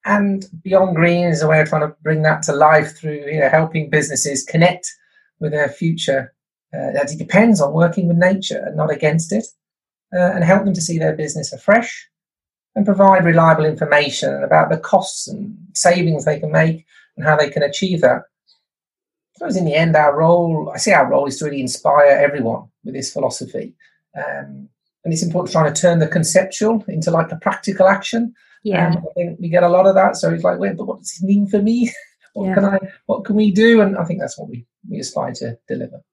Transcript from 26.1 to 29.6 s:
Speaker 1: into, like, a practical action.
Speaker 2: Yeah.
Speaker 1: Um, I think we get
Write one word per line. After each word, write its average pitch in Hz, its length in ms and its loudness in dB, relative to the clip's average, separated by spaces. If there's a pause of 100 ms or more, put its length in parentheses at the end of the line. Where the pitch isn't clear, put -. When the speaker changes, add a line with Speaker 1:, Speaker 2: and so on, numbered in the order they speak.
Speaker 1:
into, 160 240 -4
like, 165 220 0
a 165 40 -10
practical 190 520 0
action. 233 440 -2 (300)
Speaker 2:
Yeah. 175 280 0
Speaker 1:
Um, 165 80 0
I - 160 -10
think 170 260 -6
we 170 80 -6
get 175 160 4